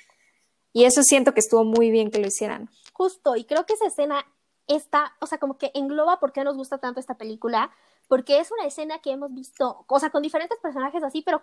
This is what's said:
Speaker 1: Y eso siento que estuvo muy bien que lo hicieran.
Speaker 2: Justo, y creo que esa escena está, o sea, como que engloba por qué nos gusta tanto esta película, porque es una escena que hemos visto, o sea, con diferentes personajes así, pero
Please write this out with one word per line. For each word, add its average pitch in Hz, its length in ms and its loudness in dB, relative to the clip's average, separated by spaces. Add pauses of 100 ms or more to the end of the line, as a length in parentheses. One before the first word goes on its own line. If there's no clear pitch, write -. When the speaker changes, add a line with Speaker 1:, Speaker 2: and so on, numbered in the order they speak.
(720)
Speaker 1:
Y 240 140 6
eso 254 180 6
siento 269 300 4
que - 60 2
estuvo 226 240 4
muy 226 280 4
bien 220 200 2
que 214 80 -2
lo 202 80 -2
hicieran. 214 420 -6 (240)
Speaker 2:
Justo, 370 420 -2
y 233 100 -4
creo 320 200 0
que 427 80 -2
esa 427 140 0
escena 285 380 -2 (420)
está, 294 520 0
o - 80 -8
sea, 302 120 -6
como 269 180 -4
que 277 160 -6
engloba 302 460 0
por 277 120 -2
qué 269 120 -4
nos 285 120 -2
gusta 269 240 -8
tanto 247 200 -8
esta 254 160 -10
película, 220 560 -4 (360)
porque 262 320 2
es 330 120 -4
una 440 140 -4
escena 311 340 -8
que 285 120 -6
hemos 277 220 -10
visto, 262 540 -6
o 269 120 2
sea, 294 100 0
con 294 140 0
diferentes 330 360 -4
personajes 285 440 -6
así, 302 180 -6
pero 311 220 -2